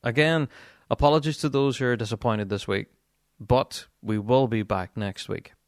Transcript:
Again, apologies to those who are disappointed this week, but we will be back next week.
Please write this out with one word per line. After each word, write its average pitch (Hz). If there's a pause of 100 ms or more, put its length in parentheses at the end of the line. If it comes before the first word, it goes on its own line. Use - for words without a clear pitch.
Again, 151 (420)
apologies 147
to 156
those 139
who 131
are 123
disappointed 107
this 101
week, 101 (520)
but - (160)
we 107
will 123
be 110
back 95
next 101
week. - (160)